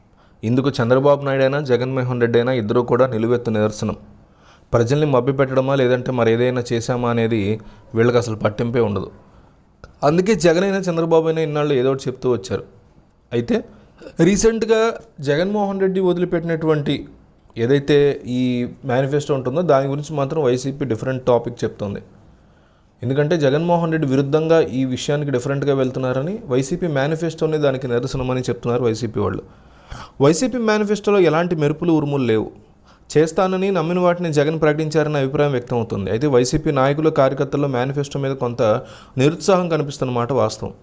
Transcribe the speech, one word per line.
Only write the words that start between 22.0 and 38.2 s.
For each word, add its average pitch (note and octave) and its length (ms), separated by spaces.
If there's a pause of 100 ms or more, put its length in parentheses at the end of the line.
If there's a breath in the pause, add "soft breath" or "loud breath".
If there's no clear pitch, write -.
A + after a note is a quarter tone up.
ఎందుకంటే D3 340
జగన్మోహన్ E3 540
రెడ్డి D#3 160
విరుద్ధంగా D3+ 540
ఈ C3 240
విషయానికి C#3+ 460
డిఫరెంట్గా C#3 440
వెళ్తున్నారని, C3 680
వైసీపీ E3 420
మేనిఫెస్టోనే D#3 720
దానికి C#3 300
నిదర్శనమని B2+ 540
చెప్తున్నారు A#2+ 420
వైసీపీ A2+ 360
వాళ్ళు. G2 240 (800 loud breath)
వైసీపీ A#3 360
మేనిఫెస్టోలో G#3+ 640
ఎలాంటి E3+ 360
మెరుపులు, D3+ 380
ఉరుములు C#3+ 300
లేవు. A2 280 (640 soft breath)
చేస్తానని F#3 540
నమ్మిన F3 280
వాటిని F3 340
జగన్ D3 280
ప్రకటించారన్న D3+ 560
అభిప్రాయం C#3+ 340
వ్యక్తం B2 260
అవుతుంది. G#2+ 320
అయితే A#2 180
వైసీపీ C#3 440
నాయకులు, C#3+ 380
కార్యకర్తల్లో C#3+ 580
మేనిఫెస్టో C#3 520
మీద C3+ 160